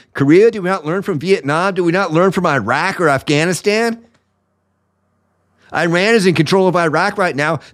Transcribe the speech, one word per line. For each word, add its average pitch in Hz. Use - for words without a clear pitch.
Korea? 175
Do 208
we 175
not 185
learn 170
from 165
Vietnam? 175
Do 180
we 170
not 180
learn 175
from 180
Iraq 143
or 170
Afghanistan? 185
Iran 175
is 190
in 180
control 185
of 175
Iraq 170
right 180
now. 151